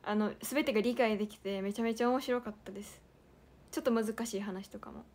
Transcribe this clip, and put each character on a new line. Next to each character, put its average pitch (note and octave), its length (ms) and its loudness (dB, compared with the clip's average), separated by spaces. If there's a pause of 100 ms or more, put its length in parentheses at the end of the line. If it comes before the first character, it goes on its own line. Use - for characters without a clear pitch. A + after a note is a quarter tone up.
あ G#3 120 0
の、 G#3 160 2 (100)
全 D4+ 240 0
て C4+ 80 2
が G#3+ 80 6
理 A#3+ 140 2
解 A3 220 4
で G#3 100 0
き - 100 -14
て、 G3 240 -4
め G3+ 120 -2
ち A#3 80 -4
ゃ - 20 2
め A3+ 100 2
ち A3+ 100 0
ゃ A#3+ 60 4
面 B3+ 120 4
白 B3 200 0
か A3 100 -10
っ - 20 -14 (100)
た F#3+ 80 -12
で G3 100 -10
す。 - 200 -16 (720)
ち - 80 -2
ょ - 20 -4
っ - 20 -14
と B3+ 80 4
難 A3+ 340 2
し G3+ 120 -4
い G3 40 -2
話 G3 260 -6
と G#3 120 -14
か - 120 -14
も。 - 240 -14